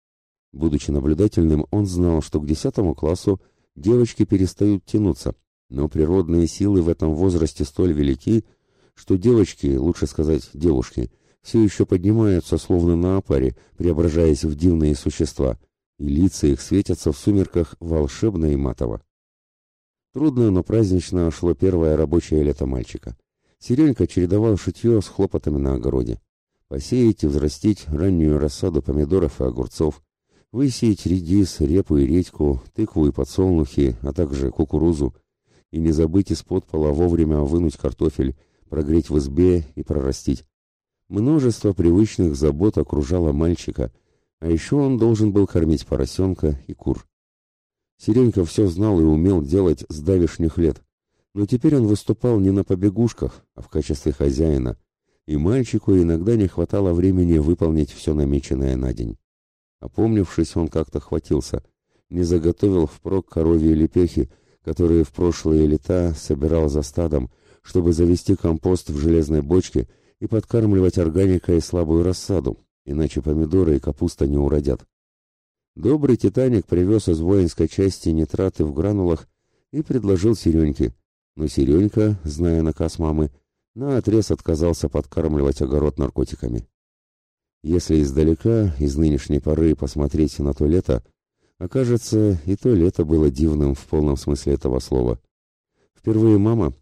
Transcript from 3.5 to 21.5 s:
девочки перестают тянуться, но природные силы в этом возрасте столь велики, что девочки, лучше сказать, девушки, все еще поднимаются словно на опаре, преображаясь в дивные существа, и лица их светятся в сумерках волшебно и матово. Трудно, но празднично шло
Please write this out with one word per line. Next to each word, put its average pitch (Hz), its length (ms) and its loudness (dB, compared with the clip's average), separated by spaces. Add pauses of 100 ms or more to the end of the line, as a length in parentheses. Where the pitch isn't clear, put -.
девочки 113 500 0
перестают 98 600 0
тянуться, 98 500 -2 (340)
но 69 200 -4
природные 82 580 0
силы 98 340 0
в 82 80 0
этом 80 240 0
возрасте 82 520 0
столь 90 280 -2
велики, 73 520 0 (480)
что - 240 -2
девочки, 95 580 0
лучше 76 320 -2
сказать, 76 460 -2
девушки, 67 580 -2 (300)
все - 180 -2
еще 107 260 2
поднимаются 98 720 0
словно 85 380 0
на 90 220 0
опаре, 65 380 0 (220)
преображаясь 82 680 2
в 76 120 -4
дивные 78 400 2
существа, 69 640 -4 (400)
и 73 80 -8
лица 78 400 0
их 69 140 0
светятся 90 500 -2
в 71 60 -4
сумерках 92 640 -2
волшебно 82 680 -2
и 73 80 0
матово. 60 460 -6 (1120)
Трудно, 123 380 2
но 90 120 2
празднично 92 680 0
шло 85 220 0